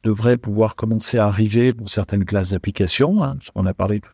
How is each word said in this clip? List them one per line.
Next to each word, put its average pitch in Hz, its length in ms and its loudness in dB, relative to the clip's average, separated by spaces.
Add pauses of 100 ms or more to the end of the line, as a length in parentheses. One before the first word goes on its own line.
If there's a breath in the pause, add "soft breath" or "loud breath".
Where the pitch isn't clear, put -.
devrait 110 340 2
pouvoir 107 380 -2
commencer 113 440 -2
à 104 80 2
arriver 110 460 2
pour 110 160 -10
certaines 101 360 -2
classes 95 260 -2
d'applications, 131 720 0
hein, 139 160 -4
ce - 120 -20
qu'on 95 140 -2
a 92 80 0
parlé 101 260 -2
tout - 140 -16